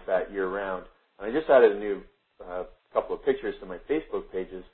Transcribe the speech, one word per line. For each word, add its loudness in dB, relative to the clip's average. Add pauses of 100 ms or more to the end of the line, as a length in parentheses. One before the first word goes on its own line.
fat -2
year -2
round?" -6 (340)
And -8
I -2
just 0
added 10
a -6
new, -4 (420)
uh, -8 (300)
couple 0
of -8
pictures -2
to -18
my -12 (120)
Facebook -6
pages -10 (100)